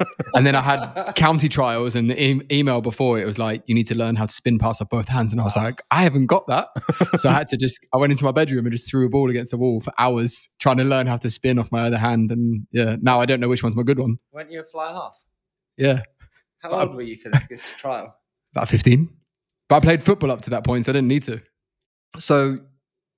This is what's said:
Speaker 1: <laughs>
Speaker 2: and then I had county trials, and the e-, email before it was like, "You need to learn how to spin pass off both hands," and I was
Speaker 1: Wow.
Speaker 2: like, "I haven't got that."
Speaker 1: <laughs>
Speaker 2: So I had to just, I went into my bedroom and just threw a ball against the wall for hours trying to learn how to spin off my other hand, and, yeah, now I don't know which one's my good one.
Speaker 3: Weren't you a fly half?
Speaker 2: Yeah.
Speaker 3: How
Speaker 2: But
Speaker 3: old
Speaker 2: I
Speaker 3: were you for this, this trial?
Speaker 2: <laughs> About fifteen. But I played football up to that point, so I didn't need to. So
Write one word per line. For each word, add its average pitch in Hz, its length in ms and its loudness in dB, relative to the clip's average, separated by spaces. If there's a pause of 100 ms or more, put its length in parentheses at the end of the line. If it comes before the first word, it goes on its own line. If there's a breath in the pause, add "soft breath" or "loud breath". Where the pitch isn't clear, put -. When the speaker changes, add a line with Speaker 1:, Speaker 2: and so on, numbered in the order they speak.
Speaker 1:
<laughs> - 260 -10
Speaker 2:
and 127 140 4
then 135 80 2
I 131 60 2
had 143 540 -4
county 156 340 2
trials, 120 460 -2
and 117 140 0
the 139 120 -2
e-, 135 280 0
email 143 300 0
before 117 400 -2
it 98 60 -4
was 107 120 -6
like, 110 280 -4
"You 117 100 0
need 117 120 2
to - 80 -4
learn 113 200 -2
how 107 100 -2
to - 80 -6
spin 120 240 0
pass 113 220 0
off 107 100 -6
both 117 200 -4
hands," 117 240 -2
and 117 80 -2
I - 20 -2
was 101 140 0
Speaker 1:
Wow. 104 80 0
Speaker 2:
like, 123 160 -8 (100)
"I 156 120 4
haven't 139 240 2
got 170 200 2
that." 139 260 -2
Speaker 1:
<laughs> - 440 -2
Speaker 2:
So 139 120 2
I 127 40 6
had 147 160 0
to 131 80 -2
just, 123 360 -4
I 131 40 2
went 143 140 4
into 135 120 0
my 135 80 2
bedroom 135 340 0
and 120 80 -2
just 120 160 -6
threw 131 160 2
a 123 40 2
ball 135 200 2
against 120 220 -4
the 120 60 -4
wall 120 240 0
for - 160 -8
hours 120 500 0 (120)
trying 131 180 2
to 131 80 2
learn 131 220 0
how 120 100 -2
to 117 120 -4
spin 127 300 0
off 110 140 -4
my 117 80 -2
other 117 160 0
hand, 113 340 2
and, 117 400 -2
yeah, 113 300 0
now 123 180 4
I 123 60 4
don't 127 160 0
know 123 80 0
which 123 140 0
one's 113 120 0
my 120 80 0
good 127 160 2
one. 120 180 -2 (140)
Speaker 3:
Weren't 156 200 -18
you 165 100 -14
a - 20 -18
fly 160 300 -12
half? 156 280 -14 (540)
Speaker 2:
Yeah. 135 280 0 (560 soft breath)
Speaker 3:
How 165 100 -14
Speaker 2:
But 175 100 -4
Speaker 3:
old 190 120 0
Speaker 2:
I 131 40 -16
Speaker 3:
were 123 60 -12
you 113 160 -12
for 110 120 -18
this, 135 180 0
this - 300 -16
trial? 117 380 -8 (200)
Speaker 2:
<laughs> - 180 -20
About 113 160 -4
fifteen. 123 400 4 (580)
But 143 100 6
I - 20 8
played 160 240 4
football 156 280 2
up 117 100 -6
to - 100 -8
that 113 120 -4
point, 123 220 0
so 135 60 -2
I - 20 0
didn't 135 140 2
need 135 160 0
to. 113 180 -8 (760)
So 139 420 2 (580)